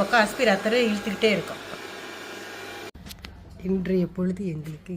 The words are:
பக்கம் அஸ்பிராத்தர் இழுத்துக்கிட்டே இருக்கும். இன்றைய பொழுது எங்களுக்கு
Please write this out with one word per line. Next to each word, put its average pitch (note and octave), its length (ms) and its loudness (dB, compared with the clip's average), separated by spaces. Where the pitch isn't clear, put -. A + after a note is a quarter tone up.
பக்கம் A#3+ 240 6
அஸ்பிராத்தர் G#3+ 520 4
இழுத்துக்கிட்டே G#3 480 2
இருக்கும். - 260 -4
இன்றைய F#3 360 4
பொழுது F#3 260 0
எங்களுக்கு D3+ 420 -8